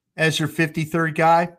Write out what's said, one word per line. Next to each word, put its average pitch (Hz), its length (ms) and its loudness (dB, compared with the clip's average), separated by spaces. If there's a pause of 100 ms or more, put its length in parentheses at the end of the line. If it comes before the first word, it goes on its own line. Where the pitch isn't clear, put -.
(180)
as 156 220 0
your 151 80 -2
fifty-third 160 680 -4
guy. 170 440 2